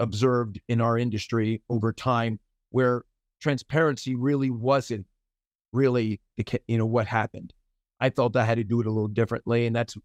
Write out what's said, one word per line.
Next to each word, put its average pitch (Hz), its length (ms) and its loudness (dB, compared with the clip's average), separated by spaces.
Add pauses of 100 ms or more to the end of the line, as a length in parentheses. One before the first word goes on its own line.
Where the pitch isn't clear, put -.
observed 117 680 0
in 117 140 2
our 117 160 2
industry 113 720 -2
over 113 240 0
time 117 460 -2 (320)
where 123 320 2 (360)
transparency 143 760 -2
really 135 340 0
wasn't 120 580 0 (640)
really 120 480 2 (160)
the 110 80 -4
ca-, - 240 -2
you 117 100 0
know, 110 80 2
what 113 220 0
happened. - 460 -4 (480)
I 131 80 2
felt 123 260 0
I 123 80 4
had 113 140 2
to 117 80 -2
do 117 160 0
it 107 40 0
a 110 60 -2
little 107 160 0
differently, 117 580 0
and 117 100 0
that's 117 300 -4